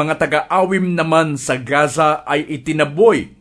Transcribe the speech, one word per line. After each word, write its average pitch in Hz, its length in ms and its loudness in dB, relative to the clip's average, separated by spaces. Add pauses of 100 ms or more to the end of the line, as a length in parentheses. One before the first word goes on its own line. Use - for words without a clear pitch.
mga 151 160 -2
taga-Awim 180 800 0
naman 160 400 0
sa 131 240 -4
Gaza 151 640 0
ay 147 240 -4
itinaboy 156 920 0